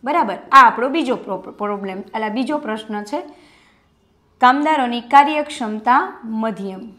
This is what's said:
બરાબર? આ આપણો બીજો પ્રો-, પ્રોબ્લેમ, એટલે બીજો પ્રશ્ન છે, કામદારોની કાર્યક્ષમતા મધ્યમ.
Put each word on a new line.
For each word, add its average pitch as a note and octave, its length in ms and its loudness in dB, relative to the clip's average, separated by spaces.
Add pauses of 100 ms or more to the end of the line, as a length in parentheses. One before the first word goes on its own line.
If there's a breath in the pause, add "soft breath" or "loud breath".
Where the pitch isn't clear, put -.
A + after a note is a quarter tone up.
બરાબર? C4 320 -2 (200)
આ C4+ 100 12
આપણો A#3 300 2
બીજો B3+ 280 0
પ્રો-, F#3+ 380 -10
પ્રોબ્લેમ, G3 360 -6 (160)
એટલે A3 220 -4
બીજો C4+ 280 -2
પ્રશ્ન A3 300 -8 (160)
છે, D4 80 -6 (1200 loud breath)
કામદારોની C4 600 2 (140)
કાર્યક્ષમતા C#4 880 2 (400)
મધ્યમ. G3 420 -8 (140)